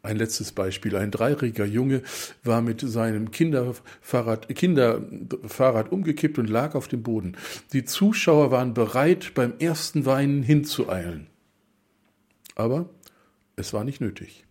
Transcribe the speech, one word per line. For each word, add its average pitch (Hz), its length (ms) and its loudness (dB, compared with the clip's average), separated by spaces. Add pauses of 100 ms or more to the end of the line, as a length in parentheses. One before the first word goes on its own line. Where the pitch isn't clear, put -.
Ein 107 140 -4
letztes 110 360 -4
Beispiel. 98 440 -2
Ein 101 140 0
dreijähriger 113 560 0
Junge 123 360 0 (400)
war 117 200 2
mit 113 180 -2
seinem 110 500 -2
Kinderfahrrad, 123 1200 -2
Kinderfahrrad 113 1400 2
umgekippt 160 460 0
und 113 100 0
lag 127 260 0
auf 131 140 -4
dem 120 140 -4
Boden. 110 340 -4 (380)
Die 131 100 0
Zuschauer 160 680 4
waren 127 220 2
bereit, 131 640 2
beim 120 240 0
ersten 156 480 -2
Weinen 139 360 2
hinzueilen. 90 840 0 (1300)
Aber 135 340 0 (680)
es - 160 -8
war 107 120 -2
nicht 135 160 -6
nötig. - 500 -8